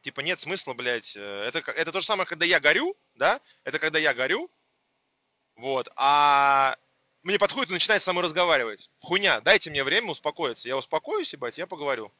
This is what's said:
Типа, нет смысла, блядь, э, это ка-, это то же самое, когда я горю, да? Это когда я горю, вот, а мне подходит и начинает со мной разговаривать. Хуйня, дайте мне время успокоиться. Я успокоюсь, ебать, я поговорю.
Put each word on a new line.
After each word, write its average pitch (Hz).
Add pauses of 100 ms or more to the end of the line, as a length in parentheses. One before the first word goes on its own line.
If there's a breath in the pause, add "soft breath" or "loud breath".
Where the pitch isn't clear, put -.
Типа, 139
нет 170
смысла, 156
блядь, 120
э, 101
это 101
ка-, -
это 160
то 185
же -
самое, 196
когда 170
я 170
горю, 190 (200)
да? 185 (220 soft breath)
Это 156
когда 156
я 151
горю, 160 (1040)
вот, 127
а 139 (480)
мне 196
подходит 202
и 185
начинает 190
со 185
мной 175
разговаривать. 156 (100)
Хуйня, 160
дайте 165
мне 139
время 190
успокоиться. 143
Я 127
успокоюсь, 302
ебать, 131
я 180
поговорю. 139